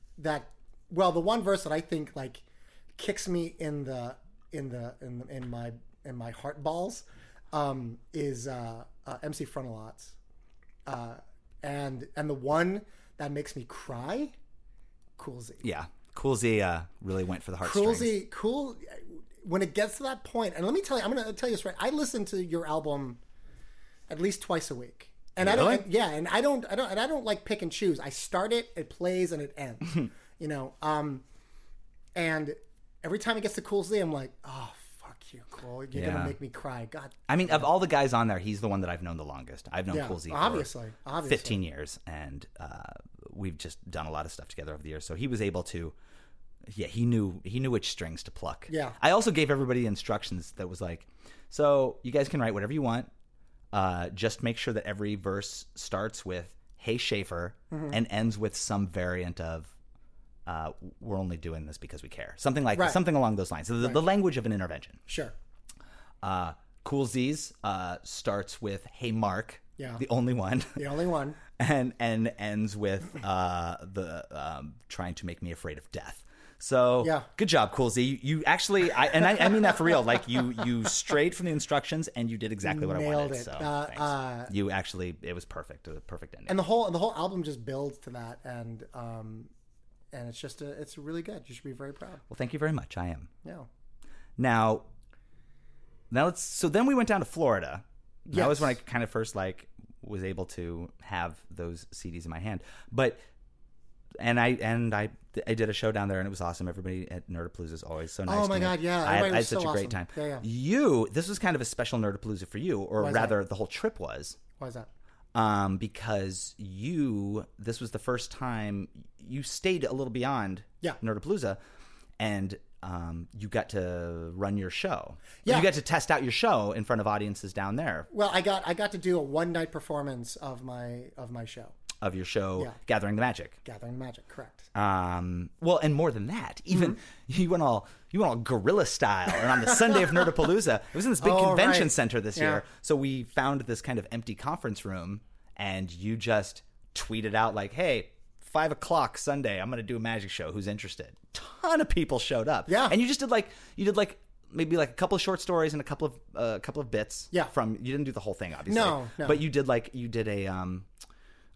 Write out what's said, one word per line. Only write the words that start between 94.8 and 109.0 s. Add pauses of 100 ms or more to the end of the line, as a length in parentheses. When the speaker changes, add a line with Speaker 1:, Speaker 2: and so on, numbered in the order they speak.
Speaker 2:
now
let's,
so
then
we
went
down
to
Florida. (420)
That
was
when
I
Speaker 1:
Yes.
Speaker 2:
kind
of
first,
like, (340)
was
able
to (120)
have (100)
those
C
Ds
in
my
hand. (300)
But, (1000)
and
I,
and
I, (360)
I
did
a
show
down
there,
and
it
was
awesome.
Everybody
at
Nerdapalooza
is
always
so
nice
Speaker 1:
Oh
my
Speaker 2:
to
me.
Speaker 1:
God,
yeah.